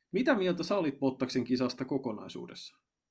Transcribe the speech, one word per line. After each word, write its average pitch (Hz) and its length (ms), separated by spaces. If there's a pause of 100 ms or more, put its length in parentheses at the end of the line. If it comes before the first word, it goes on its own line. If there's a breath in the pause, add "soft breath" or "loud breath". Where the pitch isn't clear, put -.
(120)
mitä 254 240
mieltä 180 280
sä 202 140
olit 151 220
Bottaksen 131 440
kisasta 127 420
kokonaisuudessaan? 104 960 (300)